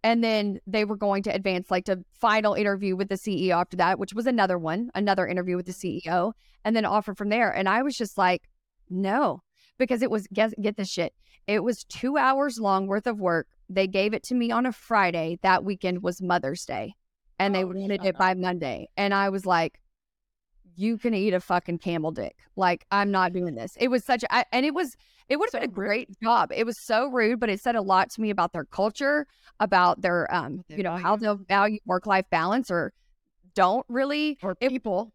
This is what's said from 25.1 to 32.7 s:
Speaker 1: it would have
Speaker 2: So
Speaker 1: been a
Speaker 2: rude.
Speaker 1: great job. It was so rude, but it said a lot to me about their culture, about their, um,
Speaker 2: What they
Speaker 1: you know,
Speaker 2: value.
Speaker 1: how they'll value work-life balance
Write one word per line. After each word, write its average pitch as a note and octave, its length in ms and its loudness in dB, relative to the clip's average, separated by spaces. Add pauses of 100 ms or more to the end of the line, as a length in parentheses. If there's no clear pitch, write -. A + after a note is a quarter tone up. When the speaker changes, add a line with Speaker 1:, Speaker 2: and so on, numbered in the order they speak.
Speaker 1:
it A3+ 100 2
would G#4+ 80 2
have A#4+ 60 -4
Speaker 2:
So A#3+ 80 -4
Speaker 1:
been B3+ 100 -4
a - 20 -18
Speaker 2:
rude. - 20 -18
Speaker 1:
great G3+ 460 -4
job. A#3 340 2
It A3+ 100 0
was A3+ 140 -4
so A#3 280 0
rude, A#3+ 340 2
but A3+ 80 0
it G3 120 -2
said A#3+ 140 0
a A3 80 0
lot F#3+ 280 4
to - 100 -12
me G#3+ 100 0
about G3 220 0
their D#3 140 -8
culture, C#4 600 0 (320)
about F3+ 440 4
their, F3 320 0
um, C#3+ 240 -4
Speaker 2:
What F3+ 100 -16
they D#3 80 -12
Speaker 1:
you G3+ 80 -4
know, F3 60 -2
Speaker 2:
value. F3 120 -4
Speaker 1:
how F#3+ 140 2
they'll G#3+ 200 -2
value G3+ 500 2
work-life F#3+ 440 0
balance F#3+ 400 0